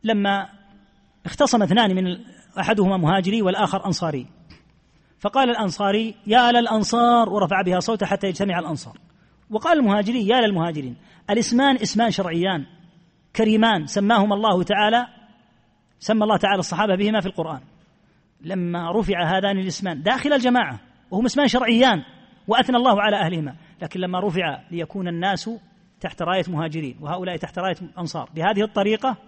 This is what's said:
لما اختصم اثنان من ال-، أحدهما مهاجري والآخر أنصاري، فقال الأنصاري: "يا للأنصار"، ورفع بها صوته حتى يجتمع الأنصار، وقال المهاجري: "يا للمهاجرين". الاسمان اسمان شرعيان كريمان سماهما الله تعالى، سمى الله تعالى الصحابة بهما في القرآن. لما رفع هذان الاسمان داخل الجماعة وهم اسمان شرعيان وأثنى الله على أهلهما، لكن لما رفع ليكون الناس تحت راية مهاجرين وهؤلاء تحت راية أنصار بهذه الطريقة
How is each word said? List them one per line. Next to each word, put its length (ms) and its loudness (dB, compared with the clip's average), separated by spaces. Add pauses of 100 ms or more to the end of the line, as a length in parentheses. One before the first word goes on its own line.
لما 440 0 (760)
اختصم 360 2
اثنان 340 4
من 100 0
ال-، 180 -6 (360)
أحدهما 360 2
مهاجري 460 2
والآخر 440 0
أنصاري، 400 -4 (920)
فقال 320 0
الأنصاري: 640 -2 (120)
"يا 260 4
للأنصار"، 760 4
ورفع 340 0
بها 180 2
صوته 260 -2
حتى 200 -2
يجتمع 320 -2
الأنصار، 400 -8 (520)
وقال 280 2
المهاجري: 500 2
"يا 120 4
للمهاجرين". 560 -2 (340)
الاسمان 460 2
اسمان 340 0
شرعيان 560 -2 (720)
كريمان 500 2
سماهما 480 2
الله 280 2
تعالى، 440 2 (920)
سمى 240 0
الله 140 2
تعالى 220 0
الصحابة 380 -2
بهما 240 0
في 60 -6
القرآن. 340 -8 (800)
لما 520 -6
رفع 460 0
هذان 200 0
الاسمان 440 -6
داخل 300 0
الجماعة 480 0 (300)
وهم 140 -2
اسمان 240 2
شرعيان 540 4 (460)
وأثنى 280 2
الله 260 4
على 140 2
أهلهما، 380 -4 (280)
لكن 180 -8
لما 200 -4
رفع 400 -2 (100)
ليكون 380 -8
الناس 420 -4 (500)
تحت 220 -8
راية 260 0
مهاجرين 520 -6
وهؤلاء 360 -8
تحت 220 -10
راية 180 -2 (220)
أنصار 360 -8
بهذه 280 0
الطريقة 540 0 (120)